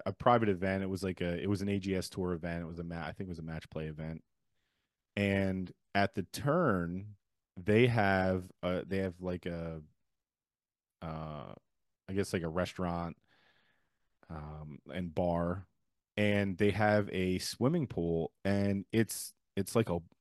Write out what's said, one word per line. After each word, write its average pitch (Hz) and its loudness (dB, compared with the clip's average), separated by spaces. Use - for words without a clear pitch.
a 95 -2
private 117 4
event. 95 0
It 95 -4
was 95 -4
like 92 -4
a, 87 -2
it 90 -2
was 98 0
an 101 -2
A 101 0
G 95 -2
S 90 -2
tour 90 -2
event. 85 -4
It 82 -8
was 85 -10
a 87 -6
ma-, 85 -6
I 82 -6
think 95 -10
it - -8
was 82 -8
a 82 -10
match 80 -8
play 78 -8
event. 80 -8
And 98 2
at 101 4
the 98 -2
turn, 104 0
they 104 6
have, 95 4
uh, 90 0
they 95 -2
have, 92 -4
like, 90 -6
a, 82 -6
uh, 78 -8
I 95 -6
guess, 98 2
like, 92 0
a 82 -2
restaurant, 87 -2
um, 76 -10
and 87 -6
bar, 87 0
and 101 2
they 104 6
have 104 4
a 92 0
swimming 139 0
pool, 85 0
and 101 2
it's, - 0
it's 98 -2
like 117 4
a 87 0